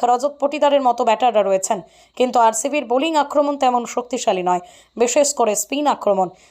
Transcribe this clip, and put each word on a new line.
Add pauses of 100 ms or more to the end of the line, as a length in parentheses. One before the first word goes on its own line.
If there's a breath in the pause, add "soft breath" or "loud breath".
রজত
পটিদারের
মতো
ব্যাটাররা
রয়েছেন, (380 soft breath)
কিন্তু
আরসিবির
বোলিং
আক্রমণ
তেমন
শক্তিশালী
নয়, (360 loud breath)
বিশেষ
করে
স্পিন
আক্রমণ। (240 soft breath)